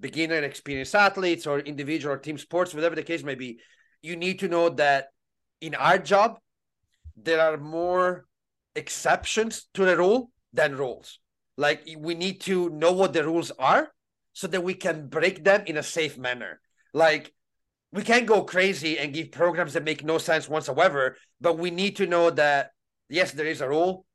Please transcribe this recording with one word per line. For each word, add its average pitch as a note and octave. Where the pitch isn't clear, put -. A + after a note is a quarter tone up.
beginner D#3+
and D3+
experienced C3+
athletes G3
or C#3+
individual D3
or C3+
team D3+
sports, F3
whatever E3
the D#3
case E3
may C#3
be. B2
You E3
need F#3
to F#3+
know E3+
that C#3
in D#3
our D3+
job, G3
there D#3+
are D#3
more F3+
exceptions -
to G3
the F3+
rule G#3
than D3
rules. B2+
Like, D3
we D#3+
need F3+
to F3+
know D#3+
what F#3
the D#3
rules D#3+
are F#3
so -
that F3+
we F3+
can D#3
break D#3+
them G3
in D#3+
a D3+
safe D#3
manner. B2
Like, D3+
we F#3+
can't A#3
go G3
crazy E3
and C#3+
give D3+
programs E3
that D#3
make D3
no D#3+
sense D#3+
whatsoever, C#3+
but E3
we F3
need G3
to G3
know E3+
that, C#3+
yes, D3+
there D3+
is D#3
a C3
rule. F3